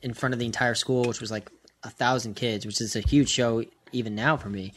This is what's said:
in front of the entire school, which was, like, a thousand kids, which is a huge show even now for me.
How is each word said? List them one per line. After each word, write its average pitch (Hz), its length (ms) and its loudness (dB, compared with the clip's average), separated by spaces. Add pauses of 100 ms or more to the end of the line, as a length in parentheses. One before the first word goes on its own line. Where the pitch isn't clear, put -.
in 123 140 -6
front 127 180 -2
of 120 60 -2
the 120 80 -2
entire 117 300 0
school, 127 280 2
which 117 160 -2
was, 110 120 -8
like, 107 180 -8 (320)
a 117 80 -14
thousand 120 440 0
kids, 110 300 -2
which 107 160 -6
is 110 140 -4
a 110 60 -2
huge 139 280 6
show 117 360 2 (280)
even 110 220 -2
now 135 220 4
for 110 120 -8
me. 98 280 -6